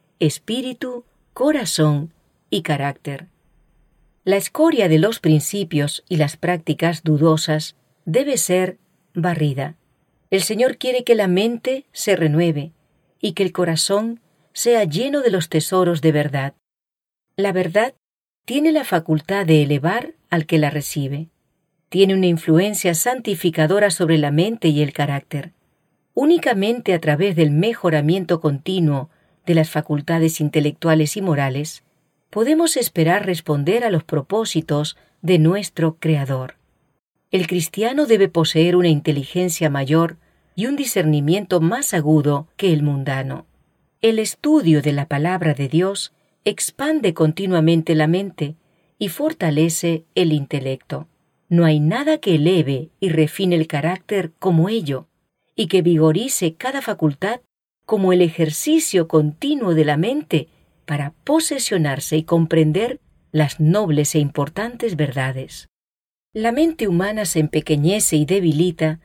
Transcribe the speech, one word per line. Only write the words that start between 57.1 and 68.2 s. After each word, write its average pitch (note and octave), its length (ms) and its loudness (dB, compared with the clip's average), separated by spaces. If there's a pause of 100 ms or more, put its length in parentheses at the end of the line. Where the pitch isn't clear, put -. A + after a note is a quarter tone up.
como F#3+ 260 2
el F3+ 100 6
ejercicio E3+ 840 0
continuo E3+ 680 0
de D#3 100 4
la D3 120 0
mente G#3 500 -2 (380)
para C#3+ 280 -6 (120)
posesionarse F#3+ 920 -2
y D#3+ 60 -2
comprender E3 760 0 (320)
las D3+ 280 0
nobles D#3 560 2
e D#3 40 4
importantes G3 760 -4
verdades. C3 720 -6 (640)
La A3 180 -2
mente D4+ 360 0
humana G3 380 0
se E3 140 -2
empequeñece D#3 760 0
y D3 100 2